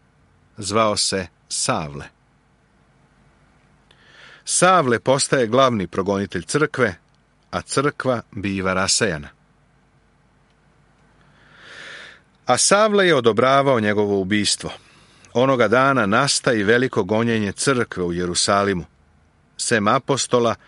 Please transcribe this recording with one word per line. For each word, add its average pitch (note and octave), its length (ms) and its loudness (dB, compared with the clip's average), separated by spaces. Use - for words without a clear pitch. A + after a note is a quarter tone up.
Zvao G#2 400 -2
se F#2+ 300 -4
Savle. E2 560 -6
Savle D#3+ 560 2
postaje C3 460 0
glavni A#2 400 2
progonitelj G2 560 -4
crkve, C3 520 -2
a F2 120 -6
crkva C3 680 -4
biva G2 420 -4
rasejana. F#2 560 -2
A B2+ 120 2
Savle G3+ 480 4
je E3 80 4
odobravao C3 640 2
njegovo G#2 400 0
ubistvo. F#2+ 520 -2
Onoga A#2+ 360 2
dana B2+ 380 2
nastaje A#2 580 0
veliko A#2+ 400 2
gonjenje A2 480 0
crkve A#2+ 500 -2
u F2 100 -2
Jerusalimu. F2+ 720 -2
Sem G#2+ 320 -2
apostola, B2 640 0